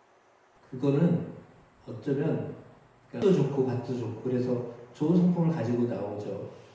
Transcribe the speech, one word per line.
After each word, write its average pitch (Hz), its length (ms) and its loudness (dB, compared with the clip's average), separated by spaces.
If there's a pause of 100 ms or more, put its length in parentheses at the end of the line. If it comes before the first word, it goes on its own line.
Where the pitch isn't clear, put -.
(680)
그거는 143 640 2 (540)
어쩌면 139 680 -2 (580)
또 214 200 4
좋고 135 320 2
밭도 123 320 -4
좋고 107 260 -6
그래서 123 420 -2 (280)
좋은 160 220 2
성품을 170 380 4
가지고 120 300 0
나오죠. 104 680 -6 (260)